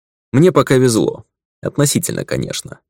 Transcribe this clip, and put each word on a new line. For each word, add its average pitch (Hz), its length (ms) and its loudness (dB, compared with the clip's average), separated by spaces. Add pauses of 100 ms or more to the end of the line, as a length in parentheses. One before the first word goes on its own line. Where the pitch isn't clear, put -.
(320)
Мне 165 200 4
пока 139 260 2
везло. 113 480 0 (360)
Относительно, - 640 -2
конечно. - 540 -8 (100)